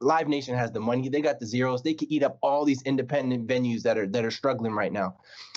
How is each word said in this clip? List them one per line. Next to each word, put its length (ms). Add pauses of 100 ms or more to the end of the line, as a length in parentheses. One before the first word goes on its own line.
Live 280
Nation 260
has 160
the 100
money. 280
They 120
got 200
the 60
zeros. 360
They 120
could 180
eat 100
up 200
all 220
these 180
independent 680
venues 340
that 160
are, 80
that 180
are 60
struggling 420
right 200
now. 240 (400)